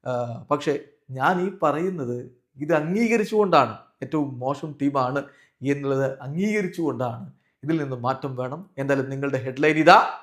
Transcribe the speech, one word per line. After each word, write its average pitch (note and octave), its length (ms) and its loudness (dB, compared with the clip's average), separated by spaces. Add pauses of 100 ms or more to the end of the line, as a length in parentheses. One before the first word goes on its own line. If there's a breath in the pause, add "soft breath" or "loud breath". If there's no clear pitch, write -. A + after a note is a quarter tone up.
ആ, A#2+ 420 -6
പക്ഷേ C#3+ 280 -2 (320)
ഞാൻ D#3 300 0
ഈ F#3+ 100 -2 (120)
പറയുന്നത് D3 680 -2 (240)
ഇത് D3 180 -2
അംഗീകരിച്ചുകൊണ്ടാണ്, F#3+ 1040 2 (260)
ഏറ്റവും C3+ 360 -4
മോശം C#3+ 420 -6
ടീമാണ് C#3 420 0 (440 soft breath)
എന്നുള്ളത് C3+ 540 0
അംഗീകരിച്ചുകൊണ്ടാണ്. D3+ 1080 -2 (320)
ഇതിൽ D#3 180 0
നിന്ന് C3 140 -4
മാറ്റം C3 400 -4
വേണം. B2+ 420 -8
എന്തായാലും C#3 320 0
നിങ്ങളുടെ C3+ 280 -2
ഹെഡ്ലൈൻ C3+ 400 0
ഇതാ E3+ 340 8 (120)